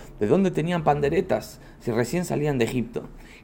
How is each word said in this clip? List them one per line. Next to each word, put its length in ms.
"¿De 80
dónde 240
tenían 320
panderetas 760
si 120
recién 340
salían 340
de 60
Egipto?". 440